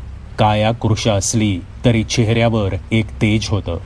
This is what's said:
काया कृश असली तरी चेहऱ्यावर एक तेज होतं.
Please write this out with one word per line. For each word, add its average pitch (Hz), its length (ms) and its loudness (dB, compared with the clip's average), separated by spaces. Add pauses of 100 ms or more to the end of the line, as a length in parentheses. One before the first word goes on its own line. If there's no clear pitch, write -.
(400)
काया 107 320 4
कृश 110 360 0
असली 104 520 0 (260)
तरी 117 180 4
चेहऱ्यावर 113 680 2 (180)
एक 110 140 2 (160)
तेज 107 260 2
होतं. 90 380 -2